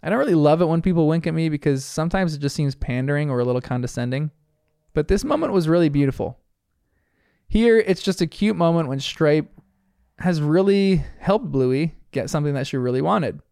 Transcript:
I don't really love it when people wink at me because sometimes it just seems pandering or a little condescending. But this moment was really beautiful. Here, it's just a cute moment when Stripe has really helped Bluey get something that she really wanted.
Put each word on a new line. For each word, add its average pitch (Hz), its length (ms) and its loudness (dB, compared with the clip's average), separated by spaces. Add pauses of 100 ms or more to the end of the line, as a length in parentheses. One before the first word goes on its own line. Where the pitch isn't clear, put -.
I - 60 -8
don't 226 120 0
really 262 140 2
love 156 280 4
it 175 40 4
when 165 160 0
people 165 260 2
wink 165 180 0
at 160 80 -2
me 160 140 -2
because 143 360 -2
sometimes 170 480 -4
it 147 60 -10
just 143 160 -4
seems 139 220 -2
pandering 143 520 -2
or 127 120 -2
a 123 40 0
little 123 160 -2
condescending. 127 680 -4 (640)
But 151 140 -2
this 202 160 2
moment 302 280 -2
was 175 160 2
really 165 200 4
beautiful. 143 500 -2 (1080)
Here, 226 300 4
it's 185 240 0
just - 180 -2
a 175 60 0
cute 208 300 -2
moment 165 320 2
when 135 120 -4
Stripe 151 500 0 (680)
has 175 220 0
really 190 640 2 (140)
helped 202 320 -2
Bluey 135 460 0 (160)
get - 180 -4
something 147 240 -2
that 131 120 -4
she - 100 -6
really 127 260 -2
wanted. 156 380 -2 (120)